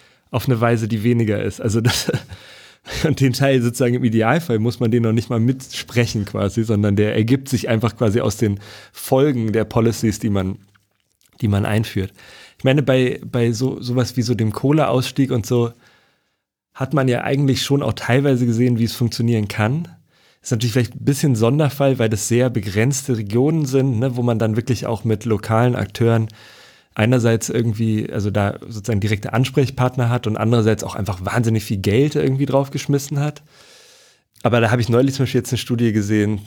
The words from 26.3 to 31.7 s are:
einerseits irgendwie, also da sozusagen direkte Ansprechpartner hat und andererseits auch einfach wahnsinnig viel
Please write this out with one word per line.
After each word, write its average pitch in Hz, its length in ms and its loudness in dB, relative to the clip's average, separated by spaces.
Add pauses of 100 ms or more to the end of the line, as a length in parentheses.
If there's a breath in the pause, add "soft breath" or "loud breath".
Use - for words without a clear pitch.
einerseits 113 520 2
irgendwie, 110 600 -2
also 104 220 -2
da 101 300 0
sozusagen 107 400 -4
direkte 104 320 -2
Ansprechpartner 127 760 0
hat 120 180 -2
und 107 100 -2
andererseits 110 440 2
auch 90 140 -8
einfach 95 300 -4
wahnsinnig 110 400 0
viel 113 100 -4